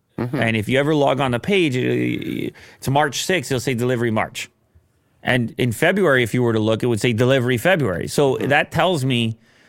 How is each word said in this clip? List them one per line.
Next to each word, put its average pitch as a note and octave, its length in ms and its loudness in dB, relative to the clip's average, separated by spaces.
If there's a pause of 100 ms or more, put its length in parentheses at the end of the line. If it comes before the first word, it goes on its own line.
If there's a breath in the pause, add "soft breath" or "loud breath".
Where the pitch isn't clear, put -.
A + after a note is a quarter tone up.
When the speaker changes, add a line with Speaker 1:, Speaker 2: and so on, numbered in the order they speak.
(200)
Speaker 1:
Mm-hmm. B2 160 -6
Speaker 2:
And A#2 200 0
if A2 140 -4
you B2+ 80 0
ever C#3+ 160 0
log C#3 260 2
on C3 120 0
the A#2+ 80 -2
page, F3 360 0
it, B2 800 -4 (240 loud breath)
it's - 100 -10
March C#3+ 360 0
sixth, E3+ 280 -2
it'll C3 80 0
say C3+ 140 -2
delivery A#2+ 380 0
March. G#2 360 -4 (760)
And B2 340 0
in B2 140 0
February, D#3+ 500 2
if A#2 140 -2
you B2 80 2
were A#2 100 2
to A2 60 2
look, A2 240 0
it - 20 0
would A#2 160 0
say B2 120 0
delivery B2 440 2
February. C3+ 500 0
So C#3 280 2
Speaker 1:
Mm-hmm. - 140 -2
Speaker 2:
that D3+ 220 0
tells E3 320 0
me A#2 360 -2 (300 soft breath)